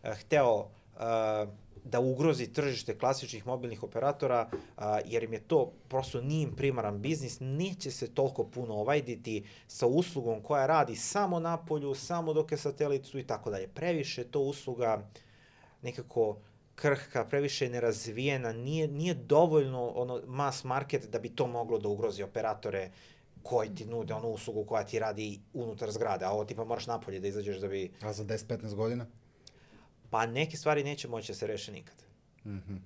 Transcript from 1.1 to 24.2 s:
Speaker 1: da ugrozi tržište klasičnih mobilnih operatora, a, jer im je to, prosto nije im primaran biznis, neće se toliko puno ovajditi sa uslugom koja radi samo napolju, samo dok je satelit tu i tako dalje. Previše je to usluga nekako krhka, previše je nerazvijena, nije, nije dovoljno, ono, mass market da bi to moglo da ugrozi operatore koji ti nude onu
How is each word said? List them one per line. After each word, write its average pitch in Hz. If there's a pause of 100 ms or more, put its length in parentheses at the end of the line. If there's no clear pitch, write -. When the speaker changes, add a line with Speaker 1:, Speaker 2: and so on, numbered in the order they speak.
Speaker 1:
da 123
ugrozi 131
tržište 131
klasičnih 127
mobilnih 123
operatora, 127 (280)
a, 107
jer 113
im 113
je 110
to, 139 (160)
prosto 131
nije 151
im 127
primaran 113
biznis, 131
neće 147
se -
toliko 135
puno 120
ovajditi 113 (240)
sa -
uslugom 123
koja 139
radi 156
samo 185
napolju, 156
samo 165
dok 156
je 147
satelit 139
tu 139
i 131
tako 110
dalje. 95
Previše 160
je 120
to 143
usluga 120 (760)
nekako 120 (360)
krhka, 131
previše 139
je 123
nerazvijena, 117
nije, 147
nije 156
dovoljno, 139
ono, 123
mass 135
market 139
da 110
bi 110
to -
moglo 117
da 104
ugrozi 101
operatore 101 (520)
koji 110
ti 104
nude 110
onu 113